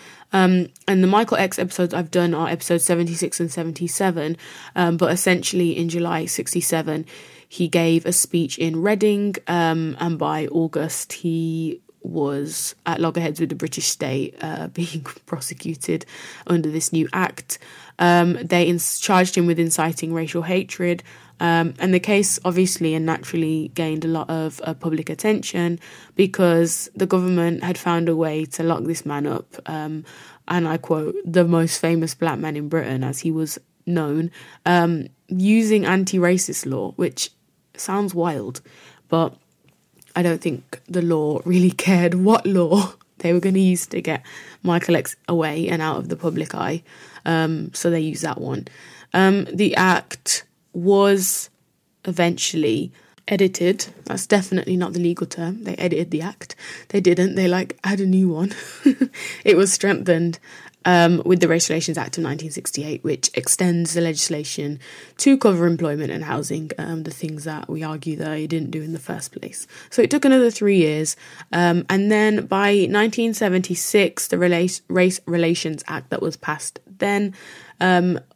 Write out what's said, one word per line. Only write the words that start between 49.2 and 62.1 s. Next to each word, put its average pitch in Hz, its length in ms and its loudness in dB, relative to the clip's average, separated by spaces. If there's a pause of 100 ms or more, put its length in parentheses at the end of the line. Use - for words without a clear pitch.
the 190 320 0
act - 680 0 (280)
was 196 800 2 (540)
eventually 160 840 0 (360)
edited. 190 600 2 (180)
That's - 220 -8
definitely 190 500 0
not 175 160 -2
the 175 80 -4
legal 175 260 0
term. 185 380 -8
They 185 120 -6
edited 170 340 0
the 156 120 -2
act. - 340 -12 (320)
They 202 120 0
didn't. 180 340 4
They, 185 120 2
like, 185 380 0
had 196 160 0
a 196 60 0
new 185 220 4
one. 170 260 -2 (300)
<laughs> - 600 0
It 202 120 2
was 190 160 4
strengthened, 170 640 0 (460)
um, 175 420 6
with 180 140 4
the 170 80 4
Race 165 200 2
Relations 160 300 -2
Act 131 180 -6